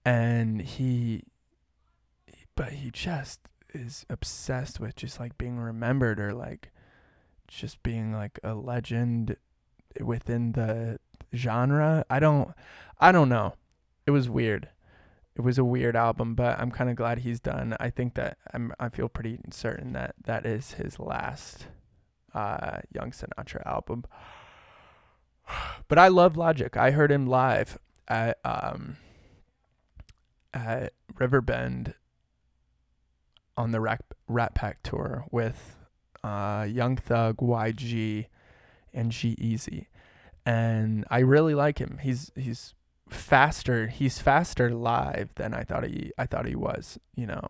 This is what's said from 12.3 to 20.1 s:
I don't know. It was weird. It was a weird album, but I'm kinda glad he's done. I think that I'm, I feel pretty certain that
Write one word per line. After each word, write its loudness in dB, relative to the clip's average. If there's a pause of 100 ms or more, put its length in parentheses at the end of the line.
I 10
don't 8
know. 2 (500)
It 4
was 4
weird. -2 (640)
It -4
was 4
a 6
weird 2
album, 2
but 2
I'm -2
kinda 0
glad -2
he's -4
done. -4
I -4
think -4
that -6 (160)
I'm, -6
I -4
feel -4
pretty -8 (120)
certain -8
that -8 (100)